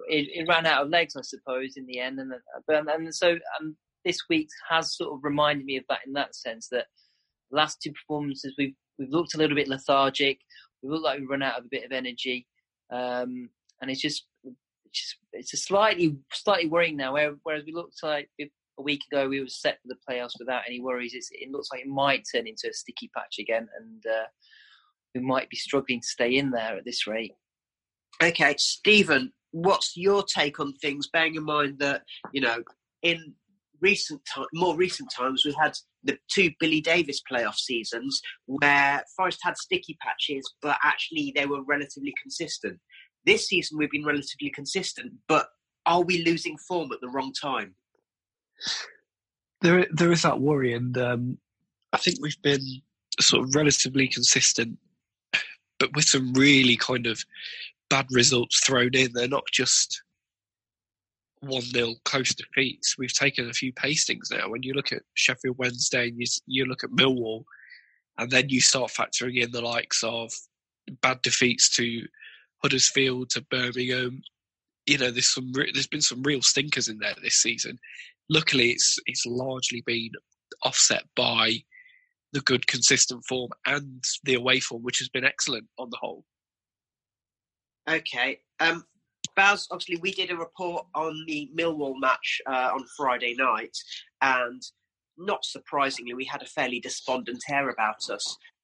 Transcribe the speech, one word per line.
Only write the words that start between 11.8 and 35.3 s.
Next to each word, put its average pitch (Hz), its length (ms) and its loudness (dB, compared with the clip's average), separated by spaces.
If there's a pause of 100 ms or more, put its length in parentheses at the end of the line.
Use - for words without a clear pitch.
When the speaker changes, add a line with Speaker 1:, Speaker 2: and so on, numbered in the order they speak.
Speaker 1:
of 127 60 -14
energy. 127 540 -6 (460)
Um, 123 580 -4 (320)
and 131 80 -8
it's 135 120 -4
just, 147 260 -4 (160)
it's - 580 -14
just, - 140 -12 (160)
it's - 240 -12
a - 20 -8
slightly, 180 600 2 (140)
slightly 180 380 0
worrying 170 260 2
now, 135 180 -2
where, 147 280 2
whereas 151 240 -4
we 156 80 -12
looked 170 300 -10
like 151 260 -2 (100)
a - 440 -14
week 143 180 0 (100)
ago, 139 160 2
we 135 140 -2
were 135 60 -8
set - 340 -2
for - 60 -20
the 123 100 -12 (100)
playoffs 123 300 -6
without 123 300 -4
any 123 120 -8
worries. 123 360 -6
It's, 120 160 -12
it - 180 -14
looks 139 220 -8
like 131 100 -8
it 135 60 -12
might 139 440 2
turn 117 140 -2
into 110 240 -8
a 110 40 -6
sticky - 440 -14
patch - 220 -8
again, 113 280 -2 (120)
and, 113 260 -18
uh, 110 220 -2 (880)
we 127 60 -4
might 131 260 0
be - 80 -12
struggling 135 460 -2
to - 60 -10
stay 123 280 2
in 139 140 2
there 113 260 -2
at 92 100 -10
this 120 200 -4
rate. 110 300 -6 (840)
Speaker 2:
Okay, 165 380 4
Stephen, 156 760 4 (200)
what's 170 440 2
your 196 280 4
take 147 360 0
on 143 140 -6
things, 143 340 -4
bearing 160 280 2
in 156 80 -6
mind 147 340 0
that, 139 240 0 (300)
you 139 100 -2
know, 117 220 0 (400)
in 165 320 -2 (440)
recent 175 460 0
ti-, - 300 -8
more 170 200 2
recent 175 400 -2
times, 131 300 0